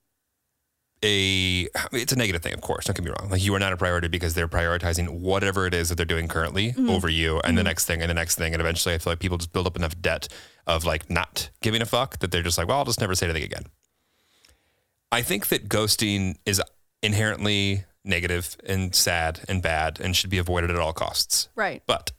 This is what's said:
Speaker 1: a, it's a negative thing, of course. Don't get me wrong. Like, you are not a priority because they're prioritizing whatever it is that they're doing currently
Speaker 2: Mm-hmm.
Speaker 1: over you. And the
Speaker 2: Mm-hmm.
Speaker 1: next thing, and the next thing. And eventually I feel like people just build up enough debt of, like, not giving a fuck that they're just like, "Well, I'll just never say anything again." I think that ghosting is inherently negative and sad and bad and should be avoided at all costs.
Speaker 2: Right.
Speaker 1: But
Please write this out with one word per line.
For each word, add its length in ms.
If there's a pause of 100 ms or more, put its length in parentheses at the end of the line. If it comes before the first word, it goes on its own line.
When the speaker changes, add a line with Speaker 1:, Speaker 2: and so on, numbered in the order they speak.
(1040)
Speaker 1:
a, 640 (240)
it's 200
a 40
negative 260
thing, 120
of 80
course. 240
Don't 100
get 100
me 140
wrong. 100
Like, 140
you 100
are 60
not 120
a 60
priority 300
because 260
they're 140
prioritizing 720
whatever 480
it 60
is 160
that 60
they're 100
doing 220
currently 440
Speaker 2:
Mm-hmm. 180
Speaker 1:
over 180
you. 340
And 160
the 40
Speaker 2:
Mm-hmm. 60
Speaker 1:
next 180
thing, 160
and 80
the 60
next 200
thing. 180
And 80
eventually 340
I 20
feel 140
like 80
people 180
just 160
build 140
up 80
enough 260
debt 260 (380)
of, 200
like, 240
not 400 (120)
giving 200
a 40
fuck 340
that 120
they're 120
just 140
like, 100
"Well, 120
I'll 60
just 140
never 160
say 120
anything 160
again." 200 (1500)
I 100
think 260
that 220
ghosting 680 (100)
is 160 (400)
inherently 840 (180)
negative 640
and 300
sad 520
and 140
bad 400
and 140
should 160
be 80
avoided 320
at 60
all 160
costs. 640
Speaker 2:
Right. 300
Speaker 1:
But 320